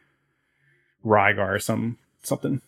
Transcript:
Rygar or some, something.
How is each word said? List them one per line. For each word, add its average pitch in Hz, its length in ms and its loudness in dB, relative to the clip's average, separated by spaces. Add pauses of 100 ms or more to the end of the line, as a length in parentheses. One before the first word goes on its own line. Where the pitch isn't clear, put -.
(1040)
Rygar 101 500 2
or 101 40 -2
some, 113 380 -4 (260)
something. - 440 -4